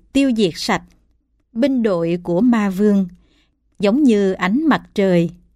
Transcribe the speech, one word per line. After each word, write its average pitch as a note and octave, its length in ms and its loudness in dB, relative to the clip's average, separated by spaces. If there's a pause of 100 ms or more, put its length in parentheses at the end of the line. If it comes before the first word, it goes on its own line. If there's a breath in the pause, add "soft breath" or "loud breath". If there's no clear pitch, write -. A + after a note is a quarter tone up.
(140)
tiêu C4+ 240 2
diệt G3 180 0
sạch, - 280 -4 (720)
binh B3+ 300 0
đội F3 400 -2
của F3 180 -2
ma A#3 280 0
vương, G3 380 0 (720 soft breath)
giống G3+ 240 2
như G3+ 280 2
ánh G3+ 360 -2
mặt G3 140 0 (120)
trời, F3 360 0 (260)